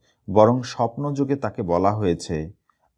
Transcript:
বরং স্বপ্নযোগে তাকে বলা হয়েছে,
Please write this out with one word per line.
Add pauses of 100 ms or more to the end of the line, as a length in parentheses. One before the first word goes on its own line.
(300)
বরং
স্বপ্নযোগে
তাকে
বলা
হয়েছে, (460)